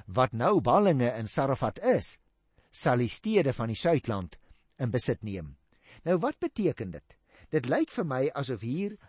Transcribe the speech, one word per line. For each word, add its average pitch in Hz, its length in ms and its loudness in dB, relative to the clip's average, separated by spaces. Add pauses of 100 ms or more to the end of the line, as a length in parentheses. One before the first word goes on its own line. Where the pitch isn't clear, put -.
wat 120 320 0
nou 135 240 4
ballinge 139 560 4
in 110 120 -6
Sarfat 135 520 -2
is, 208 360 0 (520)
sal 123 320 0
die 113 80 0
stede 185 480 2
van 113 160 -2
die - 60 -6
Suidland 113 580 0 (400)
in 120 160 -4
besit 120 320 0
neem. 85 300 -8 (500)
Nou, 175 160 2
wat 277 160 -2
beteken 131 560 -4
dit? - 240 -18 (320)
Dit 139 160 0
lyk 208 240 0
vir 233 160 -4
my 131 180 0 (140)
asof 123 240 -4
hier 175 320 -4 (160)